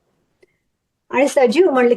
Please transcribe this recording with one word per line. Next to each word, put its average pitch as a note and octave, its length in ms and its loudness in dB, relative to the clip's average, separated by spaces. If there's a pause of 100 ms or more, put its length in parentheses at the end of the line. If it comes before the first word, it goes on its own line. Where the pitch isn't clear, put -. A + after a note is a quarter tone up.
(1120)
आणि C4 180 -2
सजीव C#4 420 0
म्हणलं B3 260 0